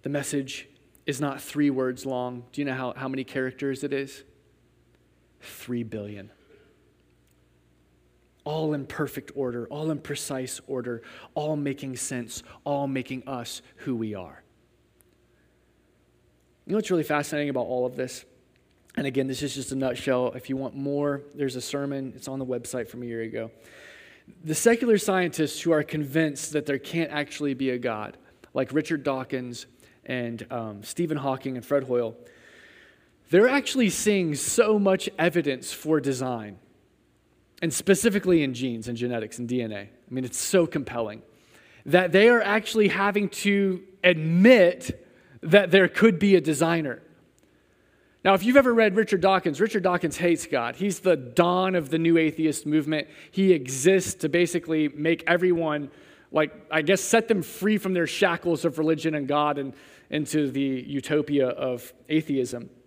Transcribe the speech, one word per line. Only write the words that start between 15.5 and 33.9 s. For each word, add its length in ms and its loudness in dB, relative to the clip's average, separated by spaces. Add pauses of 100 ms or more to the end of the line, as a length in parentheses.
You 60 -4
know 40 0
what's 140 -2
really 100 2
fascinating 480 -2
about 160 -2
all 220 -2
of 80 -8
this? 300 -8 (680)
And 120 -4
again, 180 0
this 160 -6
is 140 -6
just 160 -8
a 40 -6
nutshell. 600 -2
If 160 -10
you 40 -2
want 200 -8
more, 480 -4 (100)
there's 220 -4
a 60 -8
sermon. 540 -6
It's 120 -14
on 100 -8
the 80 -6
website 440 -6
from 120 -14
a 60 -10
year 160 -6
ago. 260 -8 (960)
The 100 -4
secular 460 4
scientists 640 -2
who 100 0
are 100 4
convinced 720 -2
that 140 -4
there 100 -2
can't 320 -4
actually 460 -4
be 160 -2
a 80 -4
God, 380 -6 (360)
like 180 -2
Richard 300 -2
Dawkins 640 -6 (420)
and, 440 -6
um, 320 -8
Stephen 340 -4
Hawking 400 -4
and 80 -12
Fred 200 2
Hoyle, 300 -2 (1160)
they're 180 6
actually 400 2
seeing 460 0